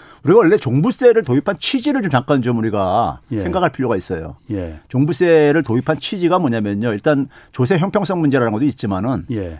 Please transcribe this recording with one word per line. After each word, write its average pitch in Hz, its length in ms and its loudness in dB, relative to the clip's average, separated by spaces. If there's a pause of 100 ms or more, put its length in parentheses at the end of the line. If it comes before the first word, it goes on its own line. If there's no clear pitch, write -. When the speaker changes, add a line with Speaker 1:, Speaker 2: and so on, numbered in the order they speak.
(240)
Speaker 1:
우리가 196 160 4
원래 196 180 4
종부세를 220 680 2
도입한 143 360 -2
취지를 277 420 -2
좀 190 80 -2
잠깐 131 320 0
좀 117 160 0
우리가 101 600 -2 (120)
Speaker 2:
예. 110 80 -4
Speaker 1:
생각할 175 320 0
필요가 117 240 -2
있어요. 82 420 -8 (140)
Speaker 2:
예. 85 360 -8
Speaker 1:
종부세를 156 760 4
도입한 131 360 -2
취지가 180 400 0
뭐냐면요. 113 540 -2
일단 135 340 0 (240)
조세 131 260 0
형평성 175 440 -2
문제라는 127 320 2
것도 117 120 -2
있지만은 107 680 -4
Speaker 2:
예. 90 280 -8